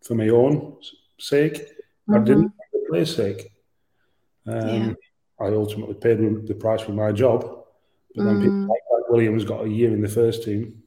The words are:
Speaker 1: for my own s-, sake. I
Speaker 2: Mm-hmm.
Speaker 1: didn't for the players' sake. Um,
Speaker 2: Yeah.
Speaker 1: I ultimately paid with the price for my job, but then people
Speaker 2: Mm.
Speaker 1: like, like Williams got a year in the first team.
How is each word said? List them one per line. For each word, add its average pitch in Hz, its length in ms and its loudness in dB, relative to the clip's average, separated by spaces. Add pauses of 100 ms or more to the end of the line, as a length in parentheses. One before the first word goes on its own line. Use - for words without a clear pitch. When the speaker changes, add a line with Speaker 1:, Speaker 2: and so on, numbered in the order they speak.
Speaker 1:
for 117 140 -6
my 110 140 2
own 135 500 2
s-, - 160 -20 (240)
sake. 151 380 0 (520)
I 208 40 4
Speaker 2:
Mm-hmm. - 100 4
Speaker 1:
didn't 214 260 6
for - 140 -18 (100)
the - 160 -2
players' 160 240 -2
sake. - 380 -4 (920)
Um, 113 100 -8 (140)
Speaker 2:
Yeah. 110 240 -2 (460)
Speaker 1:
I 107 100 -2
ultimately 107 460 -4
paid 113 260 2
with 107 260 -2
the 104 80 -6
price 110 260 -2
for 104 120 -8
my 107 180 0
job, 113 300 2 (760)
but 208 80 -4
then 202 180 2
people 202 140 2
Speaker 2:
Mm. 196 140 -4
Speaker 1:
like, - 120 0 (100)
like - 180 0
Williams 113 340 2
got 110 220 -6
a 107 40 -4
year 113 220 2
in 117 100 0
the 104 60 -2
first 113 380 0
team. 107 420 -6